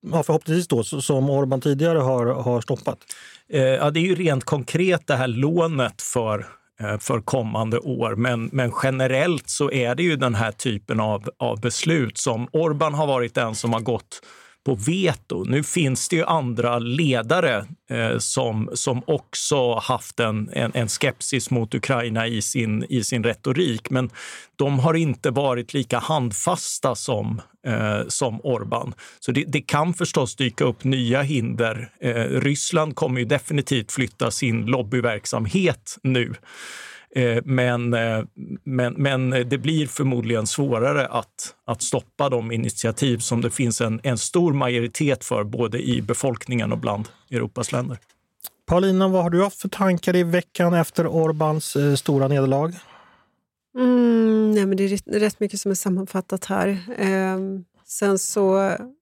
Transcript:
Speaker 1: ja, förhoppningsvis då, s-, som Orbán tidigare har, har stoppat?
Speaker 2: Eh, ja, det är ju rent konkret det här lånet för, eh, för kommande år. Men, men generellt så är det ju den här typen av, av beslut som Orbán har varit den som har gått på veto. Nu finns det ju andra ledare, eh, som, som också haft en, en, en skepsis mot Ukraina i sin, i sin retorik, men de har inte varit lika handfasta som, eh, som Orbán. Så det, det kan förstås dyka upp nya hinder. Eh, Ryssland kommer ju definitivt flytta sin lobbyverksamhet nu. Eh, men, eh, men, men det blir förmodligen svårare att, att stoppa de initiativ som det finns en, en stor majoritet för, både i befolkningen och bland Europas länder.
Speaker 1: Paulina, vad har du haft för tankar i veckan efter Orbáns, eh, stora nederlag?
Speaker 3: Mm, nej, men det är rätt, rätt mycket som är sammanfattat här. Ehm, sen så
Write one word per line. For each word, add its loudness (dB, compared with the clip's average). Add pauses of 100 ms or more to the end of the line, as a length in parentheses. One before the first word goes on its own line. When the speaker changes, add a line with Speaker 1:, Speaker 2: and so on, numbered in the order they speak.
(120)
Speaker 1:
ja, 2
förhoppningsvis 0
då, 2
s-, -4
som 2
Orbán 2
tidigare 2
har, 2
har 0
stoppat? -4 (520)
Speaker 2:
Eh, 2
ja, 4
det 0
är 4
ju 4
rent 2
konkret 0
det 4
här 0
lånet 0
för, -2 (340)
eh, -2
för -2
kommande 0
år. -2
Men, 0
men 0 (120)
generellt 0
så 0
är 0
det -2
ju 2
den 0
här 0
typen -4
av, -2 (100)
av -2
beslut 0
som -2
Orbán 0
har 0
varit 0
den -2
som -2
har 0
gått -4 (440)
på 2
veto. -2
Nu 0
finns 0
det 0
ju 2
andra 0
ledare, 0 (240)
eh, 0
som, -2
som -2
också 0
haft -4
en, 0
en, 0
en 0
skepsis -2
mot 0
Ukraina 0
i -2
sin, -2
i 0
sin -2
retorik, 0
men 0 (460)
de 2
har 4
inte 0
varit -2
lika -2
handfasta -2
som, -4 (260)
eh, 0
som -4
Orbán. -4 (260)
Så -4
det, 2
det -2
kan 0
förstås -2
dyka 0
upp 0
nya 2
hinder. -2
Eh, -2 (280)
Ryssland 0
kommer -2
ju 0
definitivt 0
flytta -2
sin 0
lobbyverksamhet -2
nu. 0 (800)
Eh, 2
men, 2
eh, 0 (400)
men, -2
men 0
det 0
blir 0
förmodligen 0
svårare 0
att, -8 (100)
att -4
stoppa -2
de -2
initiativ 0
som -2
det 0
finns -2
en, 0
en 0
stor 2
majoritet 0
för, -2
både -2
i 2
befolkningen -2
och -2
bland -4 (240)
Europas -4
länder. -4 (720)
Speaker 1:
Paulina, 4
vad 4
har 2
du 4
haft -4
för -4
tankar 2
i 4
veckan 2
efter 2
Orbáns, 0
eh, 4
stora 2
nederlag? 2 (1040)
Speaker 3:
Mm, 6
nej, 4
men 2
det 2
är 2
rätt, -2
rätt 0
mycket -2
som -2
är 2
sammanfattat -2
här. 0 (180)
Ehm, -2 (220)
sen 0
så 2 (240)